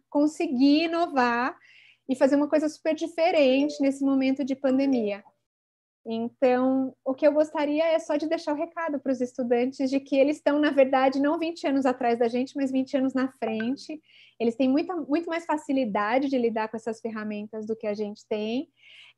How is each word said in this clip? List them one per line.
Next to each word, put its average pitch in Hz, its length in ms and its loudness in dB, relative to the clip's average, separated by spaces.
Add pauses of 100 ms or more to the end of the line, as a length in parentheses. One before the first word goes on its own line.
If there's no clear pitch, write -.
consegui 294 760 2
inovar 285 720 0 (540)
e 262 80 0
fazer 277 180 4
uma 285 140 2
coisa 294 180 2
super - 280 -4
diferente 311 880 2
nesse 277 200 0
momento 269 400 2
de 262 140 -2
pandemia. 262 640 0 (840)
Então, 254 960 0
o 262 80 -4
que 285 140 0
eu 294 60 6
gostaria 302 520 0
é 330 140 2
só 320 180 -2
de 311 100 -2
deixar 330 280 -2
o - 20 -2
recado 330 420 -6
pros 254 220 -4
estudantes 254 720 -2
de 269 100 0
que 277 160 -4
eles 294 220 2
estão, 294 200 0
na 294 120 2
verdade, 269 500 4
não 294 180 0
vinte 330 280 -6
anos 277 180 0
atrás 254 340 0
da 240 80 2
gente, 247 300 -4
mas 269 160 -2
vinte 262 240 -2
anos 262 160 0
na 262 200 -2
frente. 233 680 -6 (400)
Eles 233 160 0
têm 262 140 2
muita, 330 260 0
muito 320 320 -2
mais 330 160 -4
facilidade 262 840 -2
de 269 80 0
lidar 226 300 -2
com 226 100 -10
essas 220 240 -8
ferramentas 214 640 -8
do 220 100 -6
que 220 100 -10
a 208 60 -2
gente 208 340 -8
tem. 226 440 -4 (480)